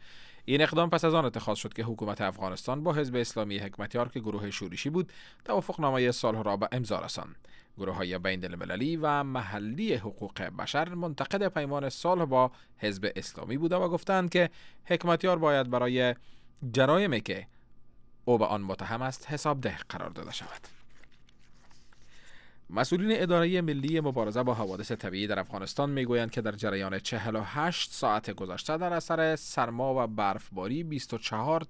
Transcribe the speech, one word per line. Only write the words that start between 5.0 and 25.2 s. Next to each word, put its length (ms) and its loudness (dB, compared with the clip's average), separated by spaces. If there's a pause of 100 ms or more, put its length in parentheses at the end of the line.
توافقنامهٔ 680 2
صلح 300 0
را 140 2
به 160 0
امضا 260 0
رساند. 380 -8 (420)
گروه‌های 400 -2
بین‌المللی 800 -2
و 260 2
محلی 720 -2
حقوق 480 -6
بشر 460 -2
منتقد 600 -2
پیمان 400 -2
صلح 360 2
با 260 6 (280)
حزب 380 0
اسلامی 420 -6
بوده 180 2
و 120 2
گفتند 420 2
که 200 4 (340)
حکمتیار 540 4
باید 320 4
برای 440 4 (580)
جرایمی 480 6
که 260 -6 (800)
او 140 6
به 80 6
آن 140 0
متهم 420 -4
است 260 -6
حسابده 480 -2 (120)
قرار 220 -8
داده 220 -10
شود. 280 -10 (2000)
مسئولین 520 2
ادارهٔ 380 4
ملی 400 2
مبارزه 420 2
با 120 2
حوادث 380 -4
طبیعی 340 -2